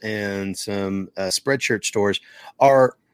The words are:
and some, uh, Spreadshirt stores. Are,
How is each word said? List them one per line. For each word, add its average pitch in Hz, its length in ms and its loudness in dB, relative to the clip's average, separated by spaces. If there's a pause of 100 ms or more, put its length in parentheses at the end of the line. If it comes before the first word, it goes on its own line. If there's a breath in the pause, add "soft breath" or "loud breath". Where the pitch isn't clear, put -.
and 101 520 -4
some, 98 600 -6
uh, 95 120 -4
Spreadshirt 127 540 -2
stores. 101 380 0 (380 loud breath)
Are, 135 360 6 (180)